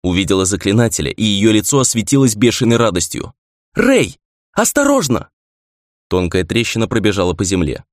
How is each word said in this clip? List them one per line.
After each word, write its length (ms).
Увидела 420
заклинателя, 640
и 120
ее 300
лицо 280
осветилось 560
бешеной 400
радостью. 560
«Рэй, 440
осторожно!» 800
Тонкая 360
трещина 420
пробежала 460
по 120
земле. 480